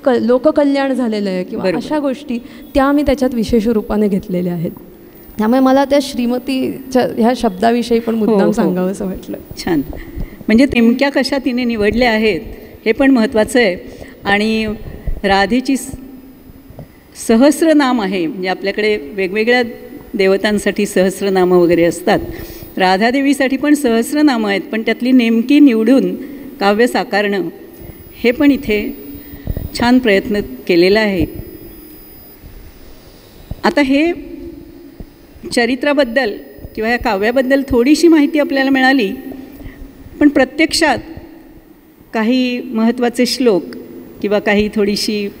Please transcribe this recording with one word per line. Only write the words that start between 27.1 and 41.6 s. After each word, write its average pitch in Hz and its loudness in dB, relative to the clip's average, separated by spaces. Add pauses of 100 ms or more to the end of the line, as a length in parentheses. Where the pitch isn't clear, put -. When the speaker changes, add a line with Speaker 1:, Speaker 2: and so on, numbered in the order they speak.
Speaker 2:
हे 240 4
पण 285 4
इथे 214 -2 (840)
छान 247 4
प्रयत्न 202 0 (280)
केलेला 185 4
आहे. 190 0 (2500)
आता - 0
हे 285 2 (1400)
चरित्राबद्दल 254 0 (420)
किंवा 220 -4
या 240 0
काव्याबद्दल 247 0
थोडीशी 269 4
माहिती 311 4
आपल्याला 269 0
मिळाली, 262 2 (1080)
पण 294 6
प्रत्यक्षात 285 0 (1160)